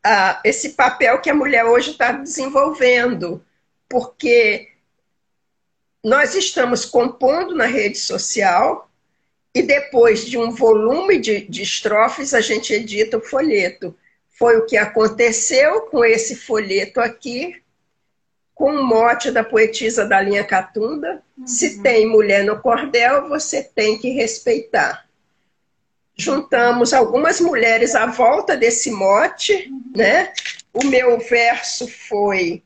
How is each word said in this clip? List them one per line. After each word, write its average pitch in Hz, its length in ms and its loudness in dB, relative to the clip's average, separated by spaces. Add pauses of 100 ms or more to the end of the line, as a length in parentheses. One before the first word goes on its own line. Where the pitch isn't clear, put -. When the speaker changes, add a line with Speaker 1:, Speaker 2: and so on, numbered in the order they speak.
Speaker 1:
ah, 196 400 2
esse - 280 -2
papel 262 500 2
que - 80 -4
a 294 60 0
mulher 269 320 2
hoje 247 320 2
tá 247 140 0
desenvolvendo, 254 1300 -2 (420)
porque 240 840 0 (1300)
nós 277 320 2
estamos 247 520 -2
compondo 277 680 0
na 240 120 0
rede 220 320 -2
social 196 920 -2 (640)
e - 60 0
depois 233 640 2
de 240 140 -6
um 233 120 -2
volume 240 680 2
de, 214 240 -2
de 240 200 -12
estrofes, 226 720 -2
a 240 80 2
gente 214 320 -4
edita 220 460 -2
o 220 40 -6
folheto. 202 720 -2 (360)
Foi 233 260 2
o 226 80 2
que 220 140 0
aconteceu 240 1040 0
com 269 200 -2
esse 226 320 2
folheto 196 680 -4
aqui, 240 600 -6 (920)
com 285 180 0
o 277 120 -2
mote 233 460 2
da 226 140 0
poetisa 220 600 0
da 196 160 2
linha 202 240 0
Catunda. 233 760 -4 (140)
Speaker 2:
Uhum. 254 100 -18
Speaker 1:
"Se 247 340 -4
tem 220 260 2
mulher 202 380 2
no 214 160 -2
cordel, 254 680 0
você 294 340 -6
tem 214 340 -2
que 247 140 -6
respeitar." - 960 -2 (1120)
Juntamos 240 760 0
algumas 269 480 2
mulheres 233 540 2
à 226 120 2
volta 254 500 2
desse 233 340 0
mote, 233 800 0
Speaker 2:
Uhum. 269 260 -14
Speaker 1:
né? 277 360 2 (420)
O 254 100 -2
meu 254 360 2
verso 233 680 0
foi 196 800 -4